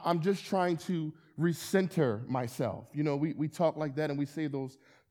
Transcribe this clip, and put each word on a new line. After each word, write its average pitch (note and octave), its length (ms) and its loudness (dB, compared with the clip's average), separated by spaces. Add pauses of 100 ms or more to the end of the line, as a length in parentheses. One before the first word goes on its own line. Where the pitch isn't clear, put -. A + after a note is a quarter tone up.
I'm E3+ 160 2
just F#3+ 240 0
trying F3+ 340 2
to D#3+ 340 -2 (260)
recenter D#3 880 2
myself." B2 640 -2
You D3 120 0
know, C#3+ 120 2
we, D3+ 180 0
we D3 140 -2
talk D#3+ 280 2
like D3+ 200 -4
that D3+ 140 0
and C#3+ 80 -2
we C#3+ 80 -2
say D#3 220 -4
those C3+ 280 -6 (340)